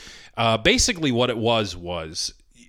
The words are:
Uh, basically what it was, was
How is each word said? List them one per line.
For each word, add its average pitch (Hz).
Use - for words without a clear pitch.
Uh, 113
basically 170
what 123
it 117
was, 113
was 85